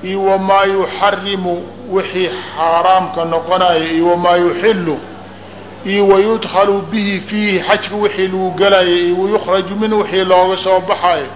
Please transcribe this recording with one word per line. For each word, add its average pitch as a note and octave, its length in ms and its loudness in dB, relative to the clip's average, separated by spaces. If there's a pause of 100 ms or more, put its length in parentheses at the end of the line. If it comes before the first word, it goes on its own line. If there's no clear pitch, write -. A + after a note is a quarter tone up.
iyo F#3+ 200 -4
wamaa G3 420 2
yuxarrimu F#3+ 880 -2 (380)
wixii F#3 380 -2 (280)
xaaraamka E3+ 680 2
noqonaya, E3 580 0 (120)
iyo E3 120 2
wamaa F3 280 4
yuxillu, F3 640 0 (840)
iyo G3 220 2
wayudkhalu G3+ 720 2
bihi G3 380 -2 (100)
fiihi G#3 300 0 (100)
xajka G3+ 260 0
wixii G#3 320 0
lagu F#3+ 240 -2
galaya, F#3+ 440 4
iyo F3 280 0
wayukhraju G3 520 0
minhu G#3+ 240 0
wixii F#3+ 260 0
looga F#3 380 4
soo F#3 160 2
baxayo F3 560 -2